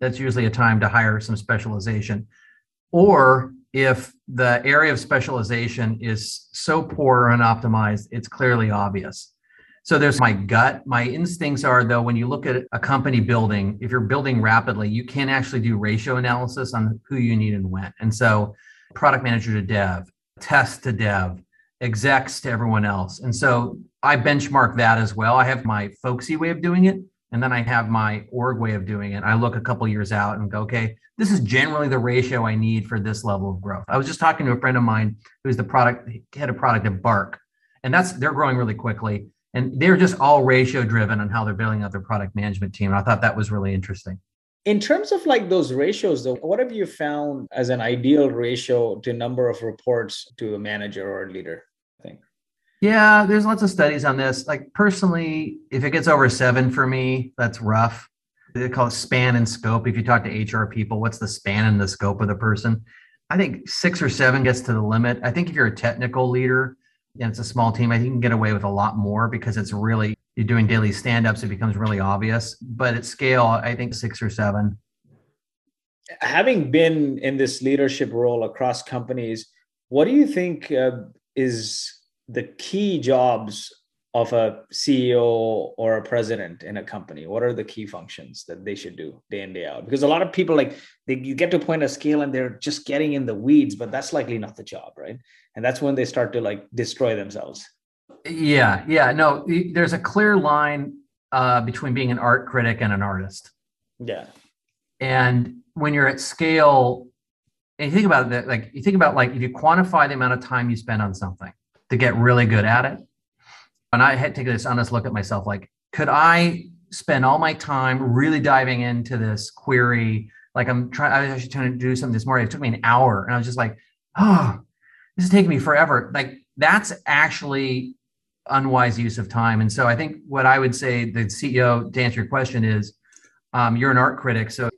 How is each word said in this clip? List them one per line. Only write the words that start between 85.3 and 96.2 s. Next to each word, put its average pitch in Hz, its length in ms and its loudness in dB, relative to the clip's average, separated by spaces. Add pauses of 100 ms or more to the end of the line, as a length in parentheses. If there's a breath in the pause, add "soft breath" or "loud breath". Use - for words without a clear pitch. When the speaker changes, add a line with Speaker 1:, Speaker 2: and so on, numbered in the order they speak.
Speaker 2:
or 113 180 0
a 104 60 -4
president 104 600 -4
in 101 140 -12
a 95 60 -10
company? 82 440 -16
What 110 160 -6
are 120 120 0
the 104 100 -8
key 107 220 -14
functions - 580 -18
that 87 200 -18
they 101 100 -8
should 87 200 -14
do 78 360 -16
day 101 100 -10
in, 95 140 -14
day 87 120 -10
out? 69 200 -14
Because 135 160 -4
a 143 60 4
lot 160 120 2
of 190 120 -4
people, 165 220 0
like, 135 220 0 (300 loud breath)
they, 131 100 -4
you 131 180 -8
get 170 180 0
to 180 40 2
a 160 40 0
point 160 220 -4
of 139 80 0
scale 151 300 -2
and 139 120 -4
they're 127 260 -6
just - 260 -8
getting 147 300 -2
in 135 100 -4
the 117 100 -4
weeds, 120 400 4
but 110 160 -8
that's 131 220 -8
likely 120 260 -4
not 104 160 -12
the - 80 -18
job, - 360 -16
right? 92 200 -14 (360 soft breath)
And 110 100 -6
that's 131 160 -2
when 139 140 0
they 131 100 0
start 120 300 -2